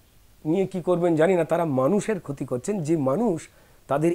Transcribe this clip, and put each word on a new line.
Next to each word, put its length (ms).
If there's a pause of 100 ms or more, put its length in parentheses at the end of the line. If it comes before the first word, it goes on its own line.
(460)
নিয়ে 220
কি 140
করবেন 340
জানি 200
না, 80
তারা 220
মানুষের 540
ক্ষতি 260
করছেন, 380
যে 140
মানুষ 520 (380)
তাদের 280